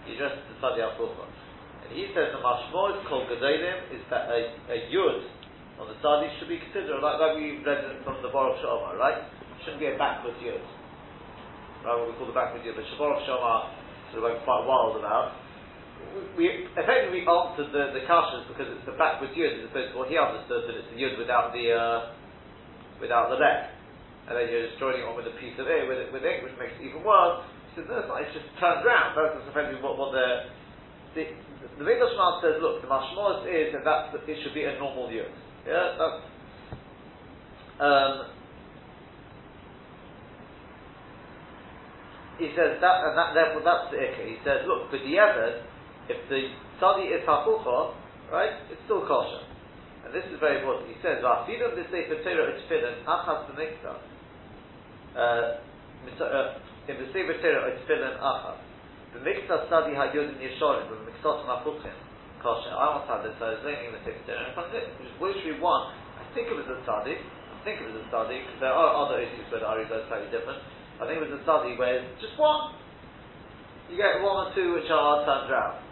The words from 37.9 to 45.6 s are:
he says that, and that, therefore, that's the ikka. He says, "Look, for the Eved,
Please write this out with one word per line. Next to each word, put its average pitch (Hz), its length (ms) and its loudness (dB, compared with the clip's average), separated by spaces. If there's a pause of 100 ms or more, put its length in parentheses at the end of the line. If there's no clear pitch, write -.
he 151 160 0
says - 280 4
that, 180 240 8
and 147 120 2
that, 165 160 4
therefore, 156 320 6
that's - 260 4
the - 60 -2
ikka. 127 280 -2
He 113 200 -8
says, 139 240 2
"Look, - 240 -2
for 135 80 -2
the 131 100 -4
Eved, 160 540 6 (440)